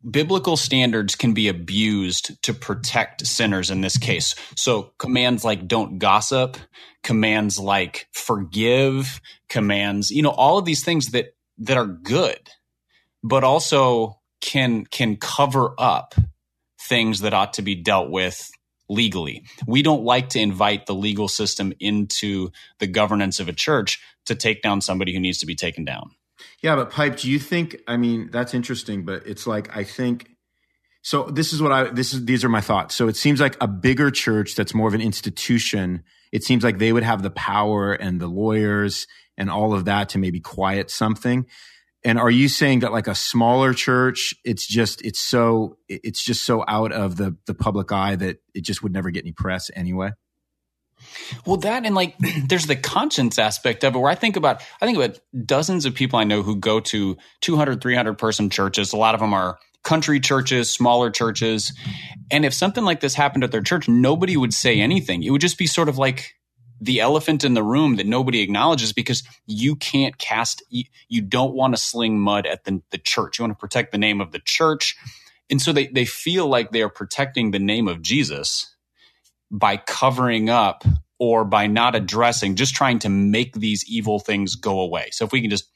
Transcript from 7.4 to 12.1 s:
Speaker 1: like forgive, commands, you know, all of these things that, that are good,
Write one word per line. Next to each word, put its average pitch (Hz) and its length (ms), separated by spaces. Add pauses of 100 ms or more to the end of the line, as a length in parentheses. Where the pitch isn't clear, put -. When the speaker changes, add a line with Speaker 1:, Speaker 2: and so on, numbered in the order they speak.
Speaker 1:
like 98 540
forgive, 123 1080 (280)
commands, 101 600
you 139 120
know, 147 80
all 156 280
of 196 60
these 156 200
things 156 280
that, 117 240 (220)
that 127 180
are 120 100
good, 101 640 (720)